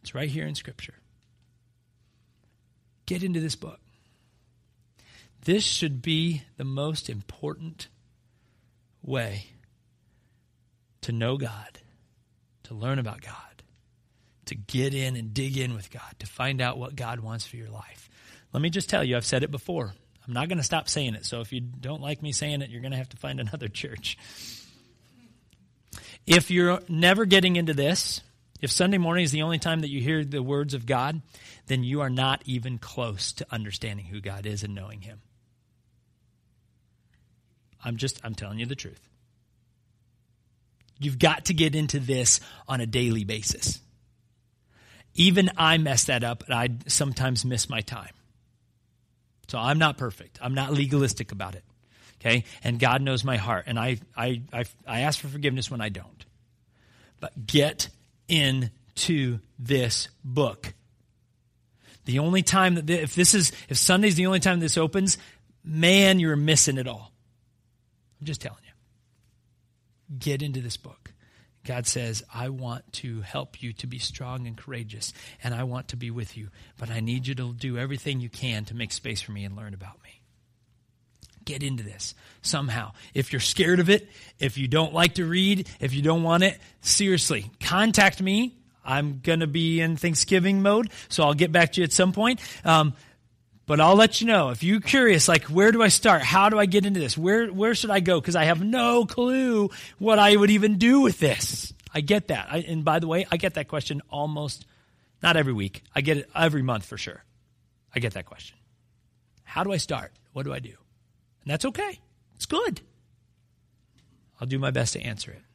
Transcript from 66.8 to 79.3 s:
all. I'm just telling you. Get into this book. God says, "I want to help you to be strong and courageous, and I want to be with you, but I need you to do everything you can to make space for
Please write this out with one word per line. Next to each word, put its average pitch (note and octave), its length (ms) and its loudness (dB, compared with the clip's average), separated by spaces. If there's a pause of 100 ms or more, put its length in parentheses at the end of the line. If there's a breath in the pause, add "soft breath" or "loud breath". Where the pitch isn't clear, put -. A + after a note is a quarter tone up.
all. A2+ 240 -14 (1080)
I'm D3 60 -14
just D3+ 160 -8
telling - 220 -14
you. - 1600 -20
Get C#3 220 -4
into C3+ 200 -6
this A#2+ 160 -8
book. - 360 -20 (520 soft breath)
God B2 200 -6
says, A2+ 380 -4 (100)
"I A#2+ 160 -8
want B2+ 440 -10
to A2+ 280 -10
help C3 400 -10
you A#2 120 -10
to B2+ 140 -12
be B2 120 -12
strong B2 480 -10
and A2+ 80 -12
courageous, A2 560 -12 (320 loud breath)
and B2 100 -4
I A#2+ 100 -6
want B2+ 260 -8
to B2 80 -8
be A#2+ 140 -10
with A#2 260 -10
you, G#2+ 100 -14 (300 soft breath)
but A2 120 -10
I A2+ 120 -4
need B2 260 -4
you C3+ 80 -6
to B2 160 -6
do A#2+ 260 -6
everything C3+ 440 -4
you A#2+ 80 -8
can A2+ 360 -6
to A2 100 -12
make A#2 180 -6
space - 280 -8
for A2 120 -12